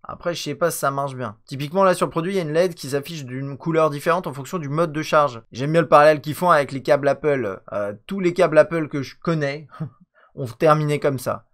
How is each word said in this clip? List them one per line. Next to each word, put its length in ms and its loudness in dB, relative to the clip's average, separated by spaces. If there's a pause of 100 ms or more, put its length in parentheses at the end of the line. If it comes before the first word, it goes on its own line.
Après, 300 -8
je 100 -8
sais 120 -8
pas 160 0
si 80 -8
ça 120 -2
marche 240 -6
bien. 300 -10
Typiquement, 380 -2
là, 100 4
sur 140 0
le 40 -8
produit, 220 -4
il 20 -4
y 40 0
a 40 -2
une 80 -6
led 220 2
qui 160 -12
s'affiche 360 -6
d'une 320 -10
couleur 320 2
différente 380 -2
en 60 -8
fonction 240 -10
du 100 -6
mode 240 -2
de 100 -6
charge. 420 0 (100)
J'aime 180 -4
bien 100 4
le 60 -2
parallèle 320 8
qu'ils 160 -8
font 140 0
avec 240 4
les 80 -8
câbles 260 2
Apple. 540 0 (100)
Euh, 220 -4 (140)
tous 120 -6
les 140 0
câbles 240 4
Apple 320 2
que 120 -6
je 200 -12
connais 460 -4 (340)
<laughs> 340 -20
ont 120 -8
terminé 520 2
comme 200 0
ça. 340 -6